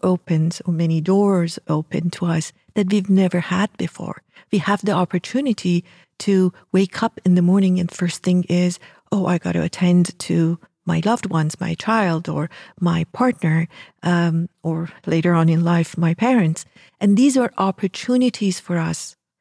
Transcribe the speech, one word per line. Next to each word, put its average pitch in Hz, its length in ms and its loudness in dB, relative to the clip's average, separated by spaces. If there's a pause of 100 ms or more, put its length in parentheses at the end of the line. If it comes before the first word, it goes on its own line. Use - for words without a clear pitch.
opens, 170 600 0
or 175 120 -4
many 165 280 0
doors 190 640 0
open 160 440 -4
to - 140 -6
us 165 280 -2 (220)
that 196 160 0
we've 202 180 0
never 185 320 2
had - 360 -2
before. - 440 -8 (300)
We 208 80 2
have 196 260 -2
the 202 80 0
opportunity 180 880 -2 (360)
to 185 340 2 (180)
wake 190 320 0
up - 220 -6
in 180 100 4
the 180 60 4
morning 185 380 2
and 170 120 -4
first - 320 -6
thing 180 200 2
is, 175 360 0 (320)
"Oh, 190 140 0
I 180 120 0
got 175 160 -4
to 170 100 0
attend 180 560 2
to 165 400 0 (260)
my 165 180 0
loved 220 260 -2
ones, 156 300 -2
my 165 140 -4
child 170 560 -2
or 151 200 -4 (300)
my 170 320 0
partner, 165 560 0 (360)
um, 170 440 0 (160)
or 165 260 -6 (160)
later 165 280 2
on 165 160 4
in 165 140 2
life, 170 340 0
my 165 160 2
parents." 220 520 0 (360)
And 202 160 4
these 262 200 4
are 240 200 0
opportunities 202 1000 -2
for 175 180 -4
us 165 400 -6 (240)